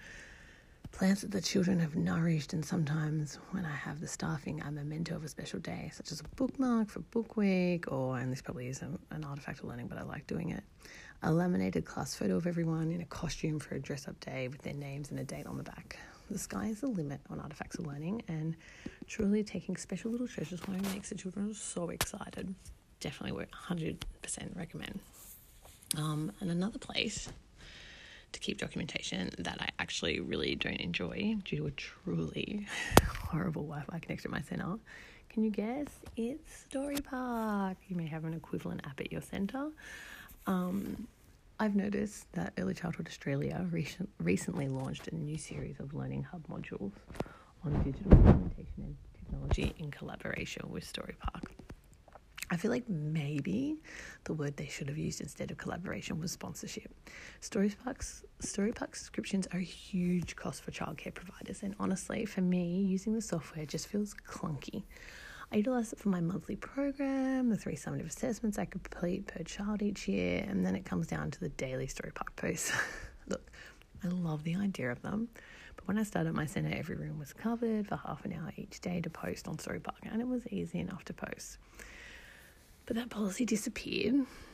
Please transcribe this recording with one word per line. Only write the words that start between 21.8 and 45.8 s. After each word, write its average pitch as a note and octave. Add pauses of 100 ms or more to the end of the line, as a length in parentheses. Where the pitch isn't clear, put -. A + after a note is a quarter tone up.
excited. - (460)
Definitely -
would -
hundred - (160)
percent -
recommend. E3+ (960)
Um, D#3
and F#3
another F#3
place - (1040)
to -
keep -
documentation -
that -
I - (100)
actually -
really D2+
don't -
enjoy G3+
due -
to D3+
a D3
truly E3+ (260)
<laughs> -
horrible -
Wi-Fi D3
connection -
at -
my -
centre. E3+ (500)
Can A3
you A3
guess? A#3 (300)
It's A#3+
Story C#4+
Park. A3 (120)
You F#3
may E3
have D#3
an D#3+
equivalent E3
app C#3
at -
your -
centre. C4 (760)
Um, F#3+ (540)
I've G#3+
noticed G3+
that F3
Early F#3
Childhood E3
Australia D3
recent-, E3
recently E3+
launched C3+
a -
new D#3
series C#3
of C#3+